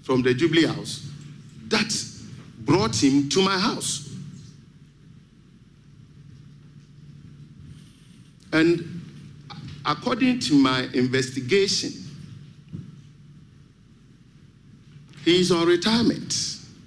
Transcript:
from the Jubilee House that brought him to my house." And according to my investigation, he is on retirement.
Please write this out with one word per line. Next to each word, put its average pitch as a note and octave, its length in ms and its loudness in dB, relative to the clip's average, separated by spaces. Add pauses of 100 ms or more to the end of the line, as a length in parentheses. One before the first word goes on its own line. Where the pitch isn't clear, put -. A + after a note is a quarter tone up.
from B2+ 180 2
the B2 100 4
Jubilee D3+ 340 4
House - 440 -6 (560)
that - 260 0 (680)
brought F#3 420 2
him C#3 280 4
to F#3+ 120 4
my F#3+ 160 2
house." - 520 -2 (4000)
And E3 420 2 (920)
according B3 540 0
to - 140 0
my C3 400 4
investigation, C3 1000 0 (3250)
he F3 160 4
is F3+ 120 4
on E3+ 140 4
retirement. - 920 2 (280)